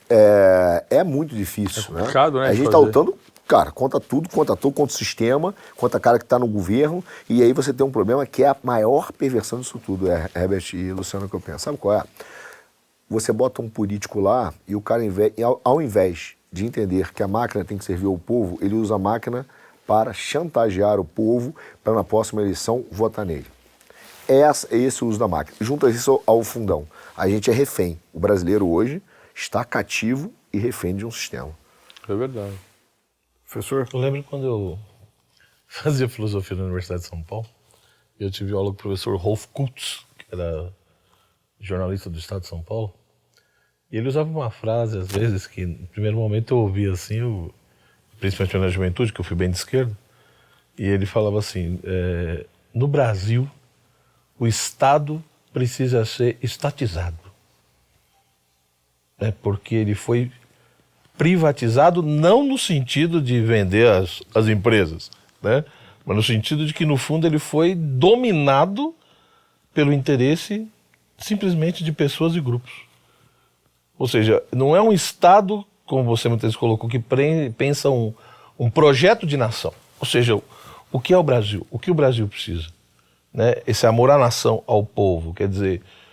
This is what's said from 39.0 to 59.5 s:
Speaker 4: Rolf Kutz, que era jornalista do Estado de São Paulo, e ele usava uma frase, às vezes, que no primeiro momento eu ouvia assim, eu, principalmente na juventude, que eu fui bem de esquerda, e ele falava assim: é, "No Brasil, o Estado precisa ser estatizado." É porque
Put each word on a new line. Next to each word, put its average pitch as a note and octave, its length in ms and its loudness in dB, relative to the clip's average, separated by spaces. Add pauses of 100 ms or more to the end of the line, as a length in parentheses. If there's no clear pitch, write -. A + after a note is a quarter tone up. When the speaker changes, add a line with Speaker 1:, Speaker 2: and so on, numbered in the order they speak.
Speaker 4:
Rolf G#2 360 -4
Kutz, - 520 -8 (140)
que - 60 -20 (100)
era F2 380 -8 (880)
jornalista F#2+ 500 -6
do E2 80 -10
Estado F#2+ 220 -10
de - 80 -14
São E2+ 140 -12
Paulo, A2 300 -8 (1000)
e A2 40 -6
ele A#2 120 -4
usava D3+ 200 -2
uma D3+ 220 -6
frase, A2 480 -4
às F#2 80 -6
vezes, G2+ 400 -2
que - 180 -10
no F2 220 -8
primeiro G#2+ 300 -4
momento A2 380 -2
eu B2 40 4
ouvia G2+ 340 0
assim, G#2 260 -8
eu, G#2+ 360 -6 (640)
principalmente F#2+ 400 -2
na F#2+ 100 0
juventude, F#2 440 -2
que - 80 -10
eu F2+ 40 -6
fui F2 120 -6
bem F2+ 140 0
de F2+ 80 -4
esquerda, B2 380 -2 (800)
e - 80 -6
ele G2 220 0
falava G#2 320 0
assim: F2+ 460 -4
é, F2 600 -4 (300)
"No C3 140 0
Brasil, A#2+ 600 0 (880)
o A#2 80 -2
Estado D3 760 0 (300)
precisa B2+ 520 0
ser A#2+ 380 -2
estatizado." F2+ 760 -6 (2000)
É A2 120 -2
porque G2+ 440 -4